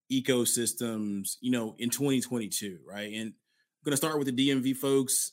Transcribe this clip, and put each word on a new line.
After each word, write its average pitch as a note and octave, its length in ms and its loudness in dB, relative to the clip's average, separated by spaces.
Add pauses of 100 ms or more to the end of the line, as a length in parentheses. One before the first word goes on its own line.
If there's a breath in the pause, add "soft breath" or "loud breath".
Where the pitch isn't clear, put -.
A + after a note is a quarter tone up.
(120)
ecosystems, A2+ 1300 0
you B2+ 120 0
know, A2+ 260 -2
in A#2+ 100 -2
twenty C3+ 320 2
twenty-two, G2+ 640 -4
right? G#2 300 -8
And A2 180 -6
I'm - 580 -10
gonna C#3 80 2
start D#3 180 0
with C#3+ 80 2
the C3 80 -2
D C3+ 180 2
M C3 120 2
V C3 100 0
folks. C3+ 600 2